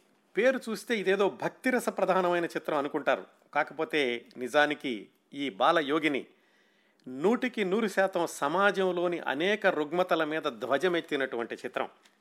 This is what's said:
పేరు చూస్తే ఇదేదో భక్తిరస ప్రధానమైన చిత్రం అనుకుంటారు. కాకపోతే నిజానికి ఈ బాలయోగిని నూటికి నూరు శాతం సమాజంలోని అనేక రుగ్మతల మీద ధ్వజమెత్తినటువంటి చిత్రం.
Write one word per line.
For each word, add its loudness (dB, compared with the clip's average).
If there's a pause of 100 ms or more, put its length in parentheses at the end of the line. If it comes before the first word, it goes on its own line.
(360)
పేరు 2
చూస్తే -4
ఇదేదో 2
భక్తిరస -2
ప్రధానమైన 2
చిత్రం -2
అనుకుంటారు. 0 (300)
కాకపోతే 0 (120)
నిజానికి 0 (260)
ఈ -6
బాలయోగిని 2 (800)
నూటికి -2
నూరు 0
శాతం 0
సమాజంలోని 0
అనేక 0
రుగ్మతల 0
మీద -4
ధ్వజమెత్తినటువంటి -2
చిత్రం. -6 (320)